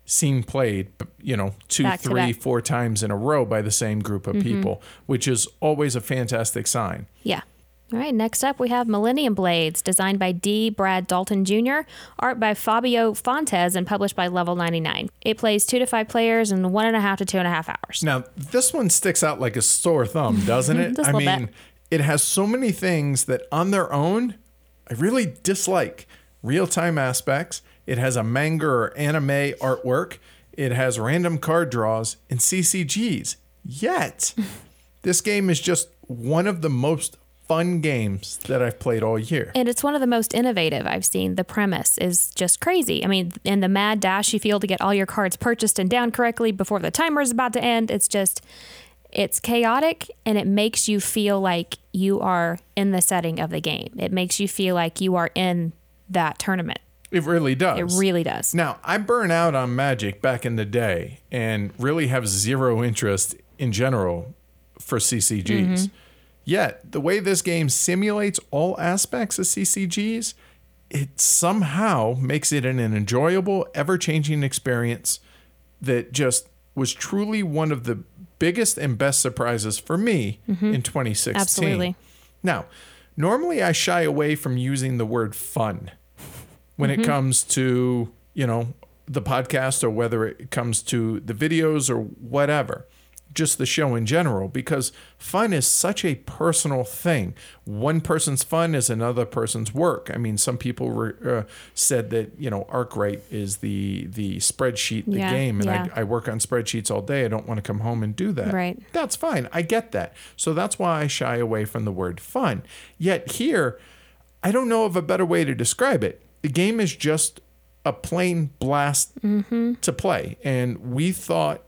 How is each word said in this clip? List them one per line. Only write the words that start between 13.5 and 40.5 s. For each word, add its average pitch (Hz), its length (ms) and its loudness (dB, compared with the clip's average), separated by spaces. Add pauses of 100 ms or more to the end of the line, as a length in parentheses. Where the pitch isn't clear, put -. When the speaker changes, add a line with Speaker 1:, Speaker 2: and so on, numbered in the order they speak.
Speaker 2:
and 185 100 0
published 196 300 -2
by 180 120 0
Level 175 280 0
ninety-nine. 170 540 -2 (120)
It 220 160 0
plays 208 300 2
two 254 100 2
to 247 80 2
five 226 240 0
players 226 420 2
in 185 200 2
one 214 160 2
and 226 80 2
a 220 40 2
half 196 200 2
to 196 60 -4
two 190 120 0
and 180 100 2
a 175 40 0
half 160 180 -2
hours. - 340 -8
Speaker 1:
Now, 131 200 2 (120)
this 247 380 0
one 254 160 2
sticks - 340 2
out 151 160 0
like 120 160 -2
a 123 60 -2
sore 147 460 2
thumb, 113 320 2
Speaker 2:
<laughs> 98 80 2
Speaker 1:
doesn't 131 320 2
it? 247 160 0
Speaker 2:
Just 302 120 2
a 143 40 2
Speaker 1:
I - 20 2
Speaker 2:
little - 60 2 (180)
Speaker 1:
mean, 123 80 -4
Speaker 2:
bit. - 100 -10 (360)
Speaker 1:
it 160 100 4
has 147 220 2
so 196 240 2
many 240 240 2
things 151 540 0
that 127 260 -2
on 170 180 0
their 190 240 0
own, 190 400 0 (560)
I 120 60 -8
really 196 480 0
dislike. 185 640 0 (340)
Real-time 170 560 0
aspects. 135 640 0 (240)
It 123 140 -2
has 127 160 2
a 120 80 2
manga 151 440 0
or 120 300 0
anime 143 640 0
artwork. 131 560 -2 (360)
It 135 180 -2
has 123 280 2
random 160 380 2
card 160 320 2
draws 113 480 0 (140)
and 123 100 0
C 185 220 2
C 180 200 2
Gs. 196 540 -2 (260)
Yet, 175 720 -2 (340)
Speaker 2:
<laughs> - 360 -20
Speaker 1:
this 180 180 0
game 202 300 2
is 156 100 2
just - 280 0 (180)
one 135 400 0
of 185 160 0
the 160 60 2
most 139 480 0 (300)
fun 170 320 2
games 117 580 -2 (100)
that 131 120 0
I've 120 200 0
played 113 240 0
all 110 160 2
year. 120 340 -2
Speaker 2:
And 247 160 2
it's 240 140 -2
one 285 100 0
of 294 80 0
the 254 60 2
most 233 260 2
innovative 196 540 0